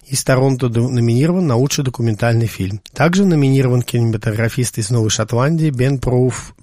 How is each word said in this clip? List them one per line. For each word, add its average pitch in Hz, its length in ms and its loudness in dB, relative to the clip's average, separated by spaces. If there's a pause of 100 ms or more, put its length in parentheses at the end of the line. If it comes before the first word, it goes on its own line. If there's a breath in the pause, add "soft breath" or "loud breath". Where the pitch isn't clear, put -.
из - 180 -6
Торонто 131 460 0
ду-, 117 180 0
номинирован 131 600 2
на 123 80 2
лучший 139 280 0
документальный 117 640 0
фильм. 101 340 -6 (140)
Также 175 320 2
номинирован 135 560 2
кинематографист 113 960 -2
из 107 140 -4
Новой 110 180 0
Шотландии 143 640 0
Бен 131 260 0
Пруф, 123 640 -2